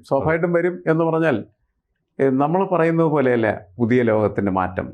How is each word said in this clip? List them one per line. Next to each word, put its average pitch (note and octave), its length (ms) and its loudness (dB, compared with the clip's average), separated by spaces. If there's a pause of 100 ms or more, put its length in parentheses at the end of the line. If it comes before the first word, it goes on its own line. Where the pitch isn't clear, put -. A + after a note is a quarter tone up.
സ്വാഭാവികമായിട്ടും E3 500 -2
വരും F3 340 -2
എന്ന് D#3+ 160 0
പറഞ്ഞാൽ, D#3+ 400 0 (760)
ഏ, C3+ 100 2
നമ്മൾ D3+ 360 0
പറയുന്നത് E3 420 2
പോലെയല്ല B2 540 0 (160)
പുതിയ A#2+ 240 2
ലോകത്തിന്റെ G#2+ 500 0
മാറ്റം. F#2 420 -4